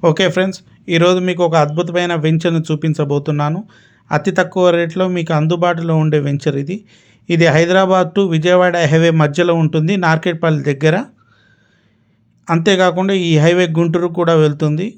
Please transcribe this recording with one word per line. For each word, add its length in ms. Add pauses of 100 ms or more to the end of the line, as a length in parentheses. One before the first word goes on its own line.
ఓకే 260
ఫ్రెండ్స్, 240 (360)
ఈరోజు 340
మీకు 180
ఒక 180
అద్భుతమైన 480 (120)
వెంచర్‌ను 440
చూపించబోతున్నాను. 920 (500)
అతి 280
తక్కువ 260 (120)
రేట్లో 280 (120)
మీకు 220
అందుబాటులో 640
ఉండే 240
వెంచర్ 360
ఇది. 140 (580)
ఇది 200
హైదరాబాద్ 640
to 80 (100)
విజయవాడ 480 (100)
హైవే 200 (100)
మధ్యలో 400
ఉంటుంది, 340 (100)
నార్కెట్పల్లి 640
దగ్గర. 280 (1600)
అంతేకాకుండా 600 (140)
ఈ 20 (120)
హైవే 220 (120)
గుంటూరు 420
కూడా 240
వెళ్తుంది. 540